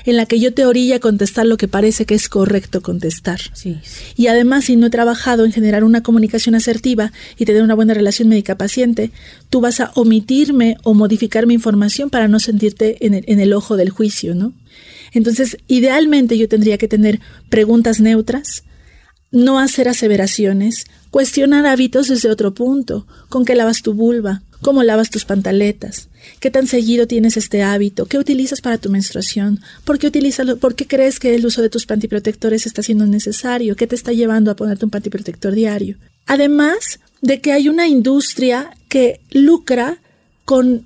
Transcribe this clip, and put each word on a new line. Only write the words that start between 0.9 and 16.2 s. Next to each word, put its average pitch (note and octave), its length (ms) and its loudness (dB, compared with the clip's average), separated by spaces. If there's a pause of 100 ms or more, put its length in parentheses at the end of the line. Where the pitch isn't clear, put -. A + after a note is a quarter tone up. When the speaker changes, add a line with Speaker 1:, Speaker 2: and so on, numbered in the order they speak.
Speaker 1:
a B3 60 0
contestar G#3+ 460 0
lo A3+ 120 2
que G3+ 100 -4
parece G#3 380 0
que G#3 100 0
es - 140 -2
correcto F#3+ 520 -2
contestar. F3 580 -6 (140)
Speaker 2:
Sí, E3 300 -10
sí. - 200 -18 (120)
Speaker 1:
Y A#3 120 2
además, A#3+ 380 2
si B3 100 2
no A#3 120 4
he A#3 40 0
trabajado A#3 540 0
en A3+ 60 2
generar G#3+ 320 0
una A3+ 200 4
comunicación A3+ 520 2
asertiva A3+ 560 -2 (260)
y A#3 80 -2
tener G#3+ 180 4
una A3 120 2
buena A3 200 2
relación G#3 340 2
médica-paciente, G#3+ 840 0 (380)
tú B3+ 120 0
vas A#3+ 180 0
a A#3+ 160 -4
omitirme A#3 880 2
o A3 100 2
modificar G#3+ 540 2
mi A#3+ 80 4
información A3+ 560 0
para A3+ 160 0
no G#3+ 120 4
sentirte G#3+ 680 -2
en G3+ 100 2
el, F#3 120 -4
en G#3 120 2
el G3 120 4
ojo G3+ 260 -2
del F#3 120 2
juicio, F#3+ 460 -4
¿no? G#3 180 -4 (600)
Entonces, A#3 440 0 (100)
idealmente C4 680 2